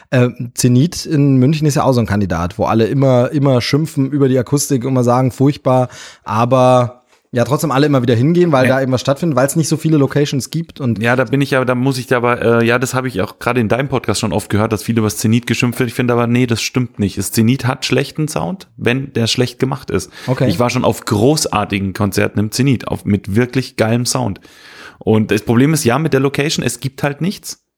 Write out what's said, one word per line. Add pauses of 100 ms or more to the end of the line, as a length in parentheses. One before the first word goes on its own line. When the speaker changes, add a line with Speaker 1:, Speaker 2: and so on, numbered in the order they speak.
Speaker 1:
Äh, (280)
Zenit
in
München
ist
ja
auch
so
ein
Kandidat,
wo
alle
immer,
immer
schimpfen
über
die
Akustik,
immer
sagen,
furchtbar, (340)
aber (280)
ja,
trotzdem
alle
immer
wieder
hingehen,
weil
Speaker 2:
Ja.
Speaker 1:
da
eben
was
stattfindet,
weil's
nicht
so
viele
Locations
gibt
und
Speaker 2:
Ja,
da
bin
ich
ja,
da
muss
ich
da
aber, (220)
äh,
ja,
das
habe
ich
auch
gerade
in
deinem
Podcast
schon
oft
gehört,
dass
viele
über
das
Zenit
geschimpft
wird.
Ich
finde
aber,
nee,
das
stimmt
nicht.
Das
Zenit
hat
schlechten
Sound,
wenn
der
schlecht
gemacht
ist. (160)
Speaker 1:
Okay.
Speaker 2:
Ich
war
schon
auf
großartigen
Konzerten
im
Zenit,
auf,
mit
wirklich
geilem
Sound. (560)
Und
das
Problem
ist,
ja,
mit
der
Location,
es
gibt
halt
nichts (140)